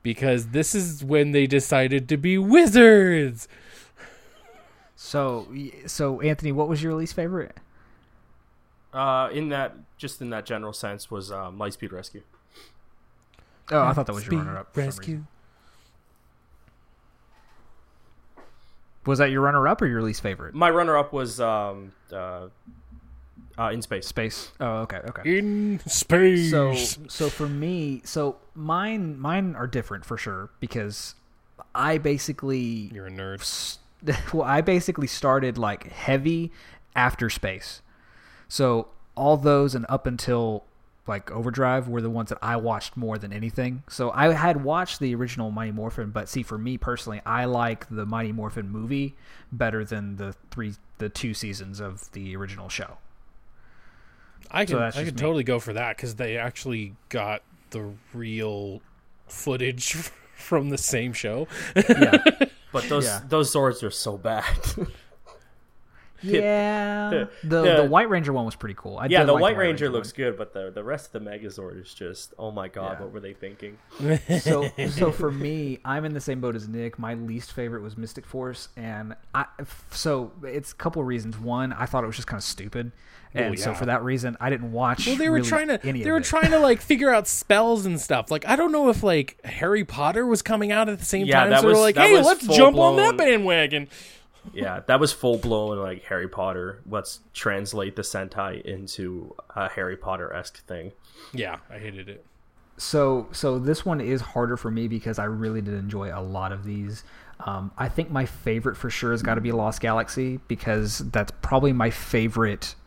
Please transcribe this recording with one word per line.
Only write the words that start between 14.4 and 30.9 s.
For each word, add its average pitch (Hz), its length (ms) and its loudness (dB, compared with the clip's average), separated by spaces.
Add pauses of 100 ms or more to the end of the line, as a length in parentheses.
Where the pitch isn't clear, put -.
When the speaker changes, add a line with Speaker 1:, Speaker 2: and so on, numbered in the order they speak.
Speaker 2:
runner-up 95 260 -10
for 147 80 -2
some 135 60 -2
Speaker 1:
Rescue. 147 280 -8
Speaker 2:
reason. 151 120 -10 (3750)
Was 135 140 4
that 139 100 6
your 135 120 2
runner-up 143 380 4
or 214 60 2
your 117 160 0
least 110 200 -4
favorite? 90 320 -8
Speaker 3:
My 170 160 4
runner-up 160 420 4
was, 127 280 -4
um, 101 520 -2 (200)
uh, 92 360 -10 (1080)
uh, 113 140 -2
In 117 80 -4
Space. 98 260 -6
Speaker 2:
Space. - 540 -6
Oh, 113 220 -2
okay, 98 160 -8 (100)
okay. 180 300 -2
Speaker 1:
In 208 480 0
Space. 175 640 4
Speaker 2:
So, 139 240 4 (340)
so 156 220 -2
for 147 180 -4
me, 147 560 -4
so 143 320 -4 (180)
mine, 165 640 -4
mine 170 380 0
are 117 100 -4
different 110 380 -6
for 113 140 -8
sure, 98 320 -8 (100)
because 104 540 -8 (600)